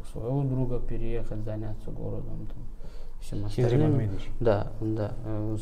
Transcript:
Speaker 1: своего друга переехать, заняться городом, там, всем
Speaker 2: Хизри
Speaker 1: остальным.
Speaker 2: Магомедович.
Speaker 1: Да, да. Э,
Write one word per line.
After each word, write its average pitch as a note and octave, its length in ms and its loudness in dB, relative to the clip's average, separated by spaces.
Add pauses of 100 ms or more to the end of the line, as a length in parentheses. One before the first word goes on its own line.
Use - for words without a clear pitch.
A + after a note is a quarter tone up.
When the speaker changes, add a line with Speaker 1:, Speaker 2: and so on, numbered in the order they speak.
(120)
Speaker 1:
своего B2 320 -2
друга B2+ 360 2
переехать, A2+ 640 2
заняться G#2+ 480 -2
городом, G#2+ 560 -4
там, - 160 -4 (580)
всем G#2 280 -2
Speaker 2:
Хизри B2+ 140 2 (120)
Speaker 1:
остальным. D3+ 160 6
Speaker 2:
Магомедович. G#2 380 0 (100)
Speaker 1:
Да, G#2+ 280 4 (140)
да. G#2+ 300 -2 (140)
Э, G#2+ 360 -2